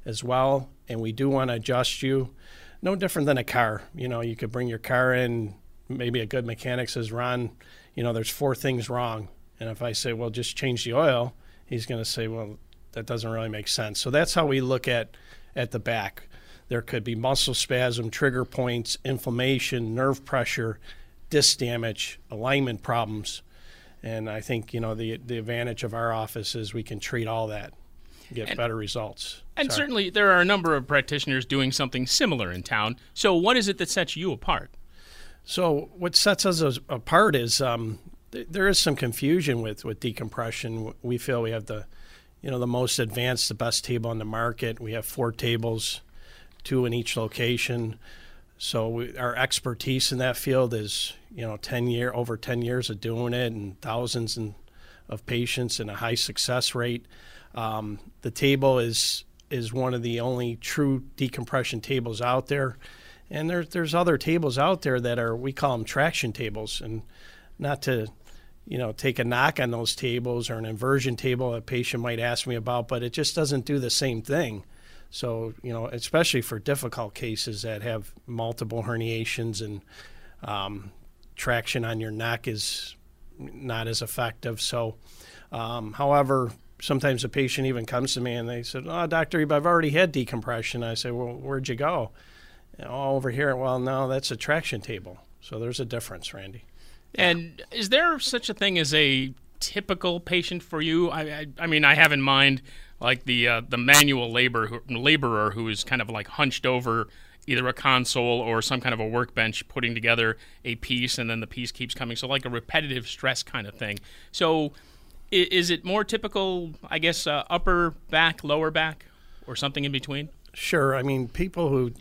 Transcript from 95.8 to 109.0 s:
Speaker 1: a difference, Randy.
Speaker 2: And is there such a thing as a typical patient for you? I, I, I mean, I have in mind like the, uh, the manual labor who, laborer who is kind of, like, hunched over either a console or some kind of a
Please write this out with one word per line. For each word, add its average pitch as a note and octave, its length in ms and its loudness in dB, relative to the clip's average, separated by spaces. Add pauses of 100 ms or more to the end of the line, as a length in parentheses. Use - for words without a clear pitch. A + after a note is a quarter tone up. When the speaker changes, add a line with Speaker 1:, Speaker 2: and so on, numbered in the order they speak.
Speaker 1:
a A#2+ 40 -2
difference, A2 480 -8
Randy. G2 300 -14 (500)
Speaker 2:
And E3+ 480 2 (100)
is G#3+ 180 -4
there D#4 300 6
such - 300 -2
a G#3 40 -4
thing G3 260 2
as D3 140 2
a C3+ 400 6 (260)
typical F3+ 640 -2
patient F3 420 -2
for D#3 180 -4
you? E3 280 4
I, D3+ 120 -4
I, D3+ 260 -8 (120)
I E3+ 80 -2
mean, D3+ 160 4
I C#3+ 120 8
have D3+ 180 8
in C#3 80 2
mind C3+ 400 6 (380)
like B2 260 0
the, A#2+ 220 4
uh, A#2 200 4
the A#2+ 100 -2
manual C3+ 540 6
labor A#2+ 360 4
who, A#2 300 -8
laborer A#2+ 540 2
who A2+ 180 -4
is G#2 140 -4
kind B2+ 180 -2
of, G#2 80 -6
like, G#2+ 180 -6
hunched - 380 0
over B2 420 2 (400)
either B2+ 200 0
a B2+ 60 0
console B2 680 2
or A2+ 200 2
some B2 200 -2
kind B2 120 -2
of A2 60 -2
a A2 80 -2